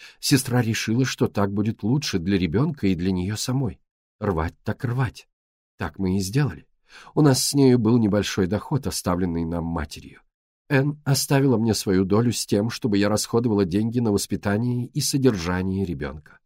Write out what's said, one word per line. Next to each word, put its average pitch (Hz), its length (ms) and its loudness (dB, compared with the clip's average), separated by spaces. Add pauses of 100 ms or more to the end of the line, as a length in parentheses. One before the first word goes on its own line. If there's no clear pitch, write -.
(200)
Сестра 123 440 0
решила, 113 420 0
что 127 240 -2
так 101 240 -2
будет 107 300 -2
лучше 120 360 -2
для 92 200 0
ребенка 101 480 0
и 95 80 2
для 90 160 -2
нее 92 260 -2
самой. 127 440 -4 (380)
Рвать 85 360 -2 (100)
так - 200 -6
рвать. 120 440 -4 (480)
Так 85 220 -10
мы 95 180 0
и 101 40 0
сделали. 101 460 -2 (480)
У 156 80 2
нас 135 220 4
с - 100 -4
нею 131 240 6
был 117 200 4
небольшой 101 480 2
доход, 104 400 -4
оставленный 90 580 -2
нам 82 200 -4
матерью. 82 560 -8 (480)
Энн 143 360 0
оставила 139 520 2
мне 110 180 2
свою 95 300 2
долю 107 280 2
с - 140 -6
тем, 110 240 0
чтобы 104 280 -2
я 101 100 2
расходовала 107 560 0
деньги 107 340 -2
на 113 140 0
воспитание 107 760 -2
и - 140 -6
содержание 95 840 0
ребенка. 73 600 -8